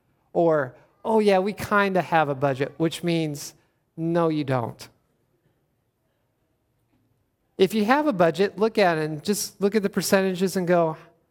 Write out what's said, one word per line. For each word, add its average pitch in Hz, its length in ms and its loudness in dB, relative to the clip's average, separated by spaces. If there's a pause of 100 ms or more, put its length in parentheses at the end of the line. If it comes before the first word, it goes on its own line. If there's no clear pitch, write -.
(340)
Or, 156 420 0 (300)
"Oh 220 140 2
yeah, 202 180 4
we 190 160 -2
kinda 196 480 0
have 156 280 2
a 139 60 -4
budget," 135 420 -2
which 160 260 -2
means, 160 500 -4 (420)
"No, 165 340 0
you 151 140 -2
don't." 127 460 -6 (2750)
If 196 160 2
you 208 100 2
have 294 220 2
a 269 60 2
budget, 175 440 0
look 220 220 0
at 175 180 4
it 156 60 -2
and 156 200 -6
just - 380 -6
look 196 140 0
at 208 80 0
the 202 60 -2
percentages 190 640 0
and 180 120 -2
go, 170 300 2 (340)